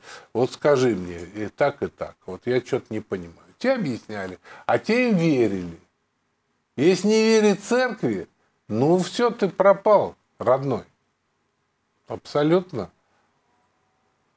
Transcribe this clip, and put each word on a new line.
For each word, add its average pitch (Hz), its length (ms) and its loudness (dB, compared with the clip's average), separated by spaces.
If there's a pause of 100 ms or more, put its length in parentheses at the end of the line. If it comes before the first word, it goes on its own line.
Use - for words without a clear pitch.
(320)
вот 123 200 -2
скажи 131 420 2
мне, 87 240 -8
и 98 300 -10
так, - 340 -2
и 95 60 -2
так. - 260 -12 (120)
Вот 92 180 -12
я 123 160 0
что-то - 300 -4
не 107 100 -8
понимаю». 87 340 -10 (240)
Те 247 160 0
объясняли, 107 640 -8 (280)
а 117 120 2
те 240 320 0
им 208 60 2
верили. 107 640 0 (960)
Если 180 320 2
не 220 160 4
верить 220 400 4
церкви, 202 640 -2 (400)
ну, 139 300 2
всё, 233 320 -2
ты 214 180 -2
пропал, 190 680 2 (220)
родной. 127 460 0 (1200)
Абсолютно. 147 840 -2 (1500)